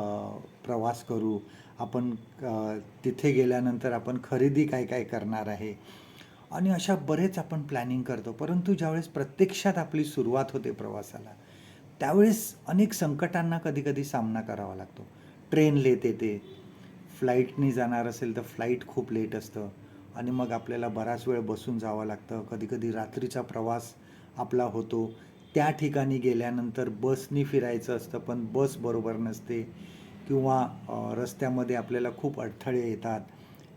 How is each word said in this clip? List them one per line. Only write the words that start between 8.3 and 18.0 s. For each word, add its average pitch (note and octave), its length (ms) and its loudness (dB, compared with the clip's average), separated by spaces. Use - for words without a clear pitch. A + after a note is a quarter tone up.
परंतु F3 420 2
ज्यावेळेस D#3+ 340 0
प्रत्यक्षात F#3 720 2
आपली D#3 280 0
सुरुवात C3 480 2
होते A#2+ 180 -4
प्रवासाला, G#2+ 580 -10
त्यावेळेस G3+ 560 6
अनेक G3+ 260 4
संकटांना E3 640 0
कधीकधी C#3+ 460 0
सामना A2+ 380 0
करावा G2+ 340 -6
लागतो. - 320 -14
ट्रेन D3+ 220 8
लेट C3 320 6
येते, G#2+ 360 0
फ्लाईटनी B2+ 520 4
जाणार A#2+ 360 2